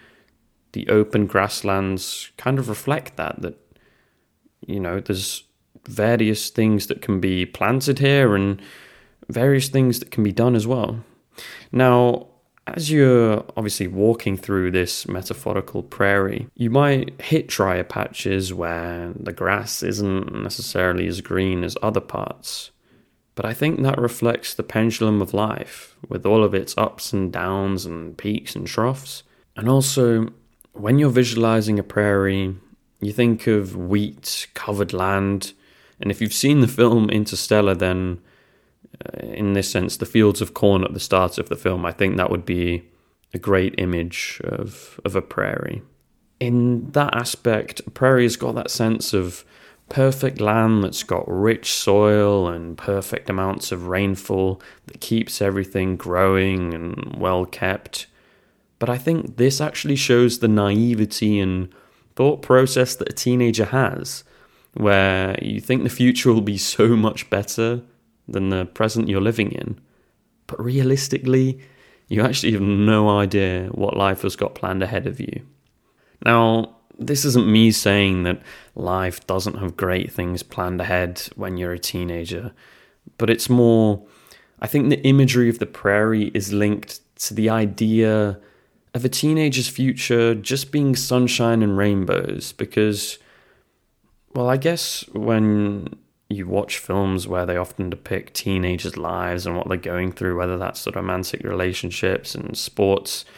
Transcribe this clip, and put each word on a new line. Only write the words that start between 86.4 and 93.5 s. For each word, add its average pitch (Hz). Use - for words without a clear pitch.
linked 104
to -
the 110
idea 110
of 117
a 127
teenager's 151
future 120
just 120
being 139
sunshine 120
and 104
rainbows, 95
because, 104